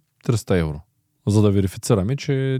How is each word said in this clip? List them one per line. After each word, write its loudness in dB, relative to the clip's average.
триста 0
евро, -2
за 4
да 6
верифицираме, 0
че -4